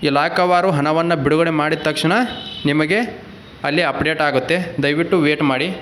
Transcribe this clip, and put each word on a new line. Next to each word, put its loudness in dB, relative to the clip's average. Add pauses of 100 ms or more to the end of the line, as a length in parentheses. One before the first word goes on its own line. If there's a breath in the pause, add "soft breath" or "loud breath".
ಇಲಾಖಾವಾರು 2
ಹಣವನ್ನು 2
ಬಿಡುಗಡೆ 2
ಮಾಡಿದ 0
ತಕ್ಷಣ 0 (520)
ನಿಮಗೆ 2 (640)
ಅಲ್ಲಿ 0 (100)
ಅಪ್ಡೇಟ್ -2
ಆಗುತ್ತೆ. 0
ದಯವಿಟ್ಟು 2
ವೇಟ್ 2
ಮಾಡಿ. -2 (120)